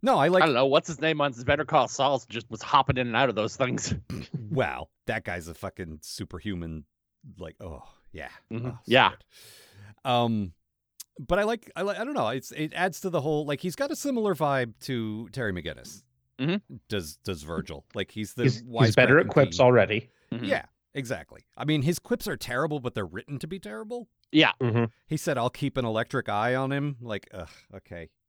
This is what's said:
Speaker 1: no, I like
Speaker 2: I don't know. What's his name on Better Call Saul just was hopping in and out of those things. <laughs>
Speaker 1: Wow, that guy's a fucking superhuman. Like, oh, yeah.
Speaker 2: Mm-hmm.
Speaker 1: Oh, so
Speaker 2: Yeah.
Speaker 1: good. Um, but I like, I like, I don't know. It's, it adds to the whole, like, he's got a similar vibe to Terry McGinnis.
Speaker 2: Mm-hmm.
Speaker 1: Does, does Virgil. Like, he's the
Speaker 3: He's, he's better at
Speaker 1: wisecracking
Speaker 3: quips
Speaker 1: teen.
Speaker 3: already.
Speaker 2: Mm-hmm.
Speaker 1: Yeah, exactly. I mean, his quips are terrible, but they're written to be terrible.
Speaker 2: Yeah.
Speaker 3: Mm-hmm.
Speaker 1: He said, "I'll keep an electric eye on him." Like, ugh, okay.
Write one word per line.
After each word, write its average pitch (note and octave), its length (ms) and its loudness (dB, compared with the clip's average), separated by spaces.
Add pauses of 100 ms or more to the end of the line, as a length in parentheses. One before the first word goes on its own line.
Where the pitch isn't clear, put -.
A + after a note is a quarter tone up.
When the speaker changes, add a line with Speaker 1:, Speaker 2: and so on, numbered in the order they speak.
Speaker 1:
no, B3 160 4
I D3 100 6
like F#3 160 6
Speaker 2:
I - 20 6
don't D3+ 100 4
know. B2+ 120 4
What's C#3+ 200 4
his D#3 140 -8
name D#3 200 0
on C#3+ 100 0 (140)
Better C#3+ 200 2
Call C3+ 220 4
Saul C#3 420 2
just A2+ 220 -10
was A2 100 -10
hopping C3+ 360 4
in B2+ 100 0
and A#2 80 -2
out C3 140 4
of G#2 60 -2
those G#2+ 200 -2
things. - 440 -2
<laughs> - 40 -18 (480)
Speaker 1:
Wow, D#2+ 360 -2 (200)
that A2 180 -4
guy's F2 240 -8
a E2 40 -10
fucking E2 480 -10
superhuman. E2+ 840 -8 (540)
Like, E2 200 -14
oh, E2+ 240 -14 (300)
yeah. D2 160 -12 (240)
Speaker 2:
Mm-hmm. A#2 140 -6
Speaker 1:
Oh, B2 40 -8
so - 140 -14
Speaker 2:
Yeah. A#2 240 6
Speaker 1:
good. - 1000 -16
Um, A#2 440 2 (680)
but E3+ 200 0
I G3+ 40 2
like, A3+ 320 -4
I E3 60 -6
like, F#3+ 180 -4
I A3 60 -6
don't D4 80 -8
know. C#3 160 0
It's, B2+ 240 -6
it D#3 200 -6
adds F3 280 -2
to F#3+ 80 -4
the E3 100 0
whole, D3+ 260 -2
like, C#3+ 140 -4
he's F3+ 160 -6
got C#4+ 160 -4
a D#4 60 -4
similar A3+ 360 0
vibe C#3 480 0
to A2+ 520 -4
Terry A#2 180 -2
McGinnis. D#2 520 -8 (360)
Speaker 2:
Mm-hmm. G3 360 -4 (120)
Speaker 1:
Does, F2 300 -6
does F2+ 260 -8
Virgil. D2+ 400 -10 (120)
Like, G2 160 -6
he's G#2+ 240 -8
the B2 80 -2
Speaker 3:
He's, B2 200 2 (160)
he's A2+ 160 4
better B2+ 240 8
at - 60 2
Speaker 1:
wisecracking - 40 -6
Speaker 3:
quips C#3 280 4
Speaker 1:
teen. C3 80 8
Speaker 3:
already. G#2+ 440 6 (220)
Speaker 2:
Mm-hmm. A#2+ 140 -6
Speaker 1:
Yeah, - 200 -2 (280)
exactly. A#2 480 -8 (160)
I B2+ 80 -8
mean, D3+ 160 2
his D#3+ 180 0
quips - 300 -4
are D3 80 -6
terrible, D3 420 -4
but A#2+ 140 -6
they're G#2 120 -4
written G#2+ 340 -10
to D#3 80 -10
be F#3 120 -10
terrible. A3 480 -12 (240)
Speaker 2:
Yeah. C3+ 200 6 (100)
Speaker 3:
Mm-hmm. A#2 240 2 (220)
Speaker 1:
He D#3 100 -4
said, D3 200 -2
"I'll A#2+ 120 0
keep - 260 -6
an C3 100 -2
electric A2+ 440 -4
eye A2 260 0
on C3 160 -2
him." C#3 300 -4
Like, A2 320 -8
ugh, F2 160 -12 (260)
okay. F2 340 -14 (200)